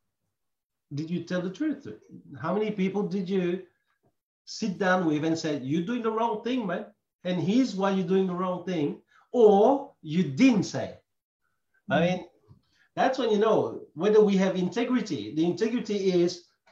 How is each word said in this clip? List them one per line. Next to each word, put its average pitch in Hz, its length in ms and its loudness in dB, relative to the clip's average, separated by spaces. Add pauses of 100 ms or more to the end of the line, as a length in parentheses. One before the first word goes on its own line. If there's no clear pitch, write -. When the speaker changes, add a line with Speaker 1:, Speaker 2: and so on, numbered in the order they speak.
(960)
Speaker 1:
did 156 160 -8
you 175 120 -4
tell 180 180 -4
the 180 100 -6
truth 294 340 -6
to? - 120 -14 (440)
How 165 120 -4
many 214 200 -2
people 190 320 -2
did 175 240 -4
you 185 340 -2 (840)
sit 190 340 -8
down 185 280 0
with 151 180 0
and 160 140 -2
said, 143 260 -4
"You're 156 220 -2
doing 233 160 -4
the 226 80 -2
wrong 220 320 -2
thing, 240 240 -4
man, 196 200 -6 (380)
and 175 160 -2
here's 202 360 0
why 196 140 0
you're 190 160 0
doing 190 200 2
the 180 80 -4
wrong 180 300 -4
thing," 160 360 -4 (320)
or 226 600 6 (100)
you 160 220 -2
didn't 180 400 4
say? - 320 -8 (960)
I 131 80 0
Speaker 2:
Mm. - 20 4
Speaker 1:
mean, 180 240 0 (720)
that's 262 220 2
when 233 120 0
you 208 80 4
know 202 440 2 (120)
whether 208 260 4
we 196 160 4
have 185 200 2
integrity. 185 800 -2
The 156 100 0
integrity 202 680 -2 (100)
is 175 220 -2 (280)